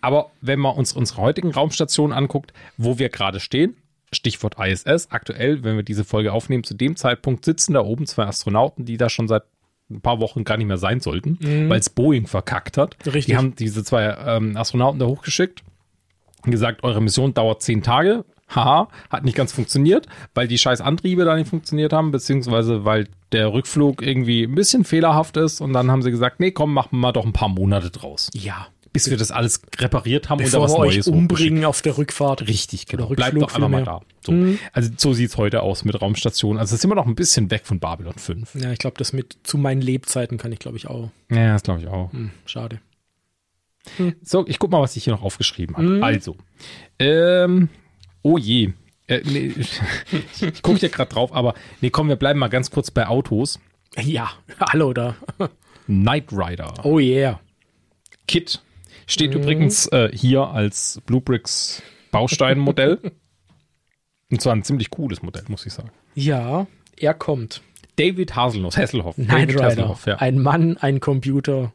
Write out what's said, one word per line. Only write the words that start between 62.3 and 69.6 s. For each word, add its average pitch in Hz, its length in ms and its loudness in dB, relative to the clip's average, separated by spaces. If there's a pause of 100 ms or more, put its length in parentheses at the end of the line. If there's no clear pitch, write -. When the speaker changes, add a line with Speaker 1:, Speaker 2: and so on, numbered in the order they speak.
Speaker 2:
<laughs> 185 120 -10 (1200)
Speaker 1:
Und 127 100 0
zwar 127 140 2
ein 104 80 -2
ziemlich 127 280 -2
cooles 131 300 -6
Modell, 87 280 -12
muss 104 160 -8
ich 101 80 -14
sagen. - 180 -16 (240)
Speaker 2:
Ja, 143 520 -2 (280)
er 156 180 0
kommt. 135 480 -6 (360)
Speaker 1:
David 180 380 0
Hasselhoff. 107 420 0
Hasselhoff. 110 380 -2
Speaker 2:
Knight 120 140 -4
Speaker 1:
David 135 260 4
Speaker 2:
Rider. 135 100 4